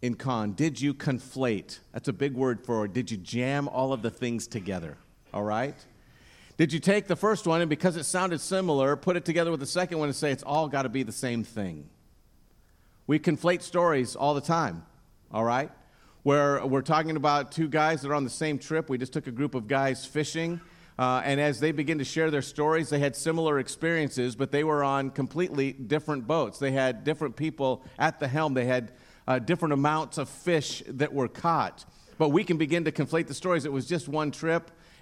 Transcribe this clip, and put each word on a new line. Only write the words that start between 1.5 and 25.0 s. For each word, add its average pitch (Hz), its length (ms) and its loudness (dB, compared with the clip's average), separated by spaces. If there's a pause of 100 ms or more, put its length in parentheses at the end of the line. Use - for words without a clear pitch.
That's - 160 -6
a 127 40 0
big 135 220 -2
word 127 300 0
for, 110 240 0
did 113 220 -4
you 110 60 -4
jam 127 520 -2
all 135 240 0
of 123 100 -2
the 113 80 -2
things 117 360 -4
together? 90 500 -6 (380)
All 101 80 -4
right? 113 340 -2 (800)
Did 151 160 4
you 160 80 -2
take 202 260 4
the 175 100 0
first 208 300 0
one 165 140 4
and 170 80 2
because 160 280 2
it 156 80 -6
sounded 180 360 0
similar, 147 560 2
put 180 200 0
it 170 80 -2
together 170 260 2
with 160 100 -2
the 139 60 -6
second 175 320 -2
one 147 100 0
and 139 80 -4
say, 147 160 0
"It's 131 100 -4
all 151 260 0
gotta 135 200 -2
be 127 160 -2
the 110 80 -6
same 120 320 -2
thing"? 85 440 -8 (1200)
We 151 140 4
conflate 175 420 2
stories 165 540 2
all 143 180 2
the 139 60 0
time, 135 440 0 (460)
all 110 140 0
right? 123 260 0 (540)
Where 143 420 4
we're 131 160 2
talking 160 320 2
about 147 380 2
two 160 160 0
guys 151 340 2
that 139 80 -4
are 147 40 2
on 143 100 0
the 120 60 -4
same 151 280 -2
trip. 156 320 -4
We 131 80 0
just 131 140 -6
took 143 160 -4
a - 20 -8
group 127 240 -2
of 110 140 -4
guys 135 360 0
fishing, 165 560 -4 (380)
uh, 127 260 2
and 139 160 2
as 143 200 2
they 156 100 2
begin 151 280 -2
to 135 60 -2
share 160 240 0
their 147 140 0
stories, 156 480 0
they 147 80 2
had 143 160 2
similar 160 460 0
experiences, 131 760 0
but 135 160 -2
they 147 140 2
were 151 180 2
on 135 280 2